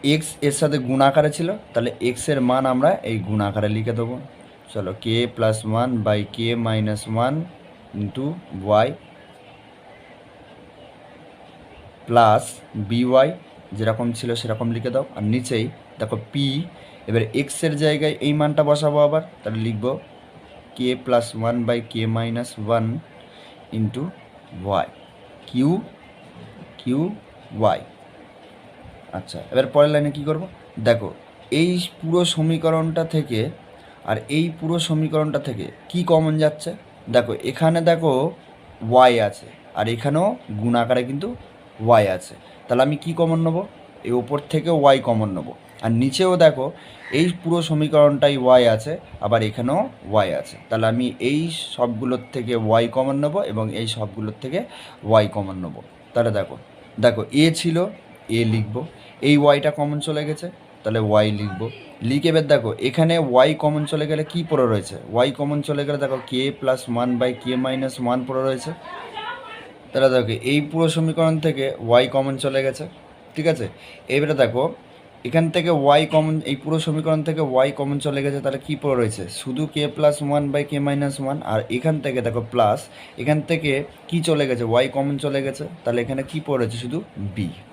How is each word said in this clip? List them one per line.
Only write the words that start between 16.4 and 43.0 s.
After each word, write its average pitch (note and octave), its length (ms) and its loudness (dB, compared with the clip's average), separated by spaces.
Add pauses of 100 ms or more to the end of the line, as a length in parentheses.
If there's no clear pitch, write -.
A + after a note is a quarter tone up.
এবার A2+ 140 2 (180)
এক্সের D3 420 -2
জায়গায় D3+ 320 2 (120)
এই D3 140 2
মানটা D3 300 2
বসাবো D3 360 2
আবার, D#3 160 2 (200)
তাহলে A2 240 -6
লিখবো A#2 260 -2 (840)
কে B2 120 -2 (160)
plus A#2+ 220 2 (220)
one A#2+ 100 0 (100)
by A#2+ 100 0 (120)
k - 20 -16 (240)
minus A#2 340 -4 (260)
one A2+ 120 0 (880)
into A2 260 -2 (800)
y, - 40 -4 (640)
কিউ, C3 220 0 (1120)
কিউ, C3 200 -2 (600)
ওয়াই। G#2+ 200 2 (1400)
আচ্ছা, F2+ 200 -14 (140)
এবার C3 220 2
পরের D3 200 6
লাইনে D3 220 2
কী C#3+ 120 -8
করবো? D#3+ 180 -2 (400)
দেখো, A2 220 2 (520)
এই F3 120 2 (260)
পুরো E3+ 220 0 (140)
সমীকরণটা D#3+ 680 0 (100)
থেকে C3 260 -2 (720)
আর A2 60 0 (200)
এই E3 100 2 (120)
পুরো E3 180 -2 (100)
সমীকরণটা D#3 600 0
থেকে G#2+ 180 -8 (240)
কি F3 100 -2 (100)
কমন D#3+ 220 4 (100)
যাচ্ছে? D3+ 280 -2 (440)
দেখো, A#2 180 2 (180)
এখানে D#3+ 280 2 (120)
দেখো E3 220 4 (800)
ওয়াই B2+ 240 10 (140)
আছে, - 180 -10 (320)
আর G#2+ 160 0
এখানেও D3 320 0 (340)
গুণ A#2+ 200 0
আকারে B2 300 2
কিন্তু D3 180 -6 (560)
ওয়াই A2+ 200 8 (120)
আছে, - 180 -14 (320)
তাহলে B2 200 2
আমি D3 180 0